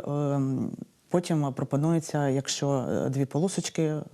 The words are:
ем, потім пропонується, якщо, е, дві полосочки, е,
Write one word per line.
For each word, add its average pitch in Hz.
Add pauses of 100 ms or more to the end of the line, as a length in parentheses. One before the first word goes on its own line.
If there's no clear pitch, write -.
ем, 139 (380)
потім 160
пропонується, 147
якщо, 135
е, 90
дві 135
полосочки, 170
е, 151 (120)